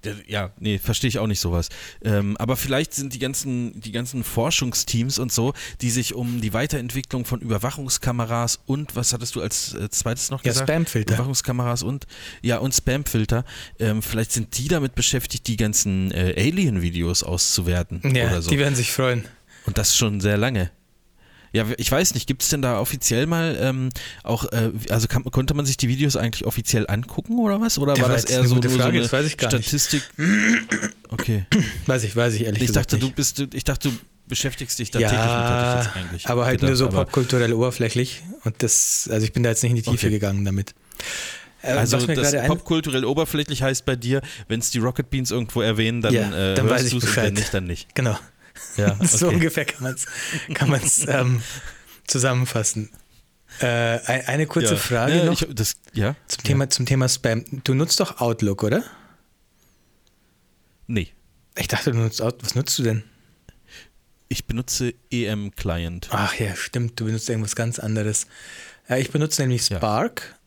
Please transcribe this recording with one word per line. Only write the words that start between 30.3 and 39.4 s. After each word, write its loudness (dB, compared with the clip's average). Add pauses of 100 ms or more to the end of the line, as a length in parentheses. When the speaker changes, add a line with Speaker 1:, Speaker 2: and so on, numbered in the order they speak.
Speaker 1:
Okay. -2 (400)
Speaker 2:
Weiß 2
ich, -2
weiß 4
ich 0
ehrlich 0
Speaker 1:
Ich 4
Speaker 2:
gesagt 2
Speaker 1:
dachte, 2
du 0
Speaker 2:
nicht. -4
Speaker 1:
bist, -2
du, -2
ich -4
dachte, 0
du -4 (320)
beschäftigst -4
dich -4
da 0
Speaker 2:
Ja, 4
Speaker 1:
täglich 4
mit, 2
hatte 2
ich 0
jetzt -6
eigentlich -6
Speaker 2:
aber 2
halt 2
nur 4
Speaker 1:
gedacht, 2
Speaker 2:
so 4
Speaker 1:
aber 2
Speaker 2:
popkulturell 2
oberflächlich. 0 (200)
Und -4
das, 2
also 2
ich -2
bin 2